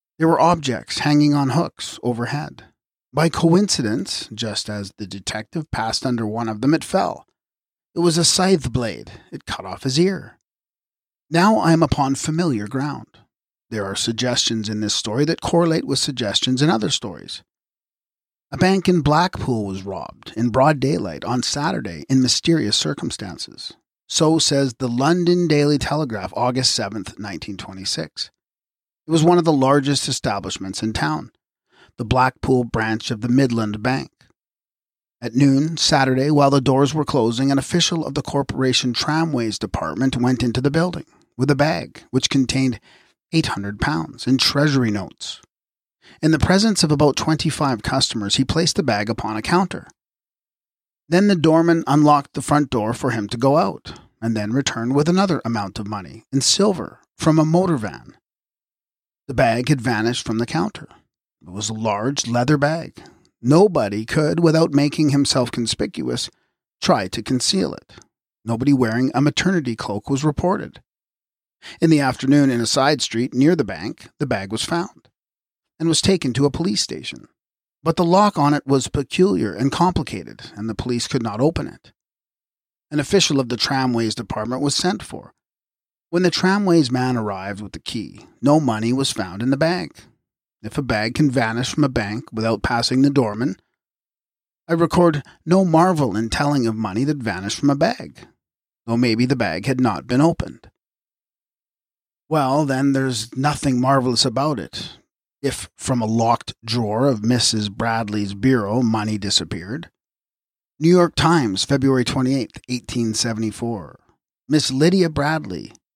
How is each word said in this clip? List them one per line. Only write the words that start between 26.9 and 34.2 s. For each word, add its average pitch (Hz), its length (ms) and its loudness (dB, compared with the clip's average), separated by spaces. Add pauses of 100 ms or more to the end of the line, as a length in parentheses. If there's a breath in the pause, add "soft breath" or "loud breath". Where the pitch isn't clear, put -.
nineteen 98 400 -12
twenty-six. - 720 -10 (760)
It 156 40 -10
was 160 120 2
one 175 140 6
of 170 80 4
the 165 80 4
largest 139 560 2
establishments 98 760 -6
in 110 120 -2
town, 156 360 -4 (680 soft breath)
the 117 80 -8
Blackpool 127 580 2
branch 113 460 -4
of 110 100 -6
the 120 80 -2
Midland 117 540 2
Bank. 127 280 -2 (1120)